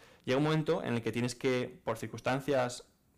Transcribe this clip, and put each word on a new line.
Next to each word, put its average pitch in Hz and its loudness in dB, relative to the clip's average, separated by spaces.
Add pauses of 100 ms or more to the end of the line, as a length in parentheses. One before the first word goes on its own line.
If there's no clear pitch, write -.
(260)
llega 127 2
un 143 4
momento 156 2
en 120 -2
el 117 0
que 110 -2
tienes 120 0
que, 123 0
por 110 -2
circunstancias, 127 0 (300)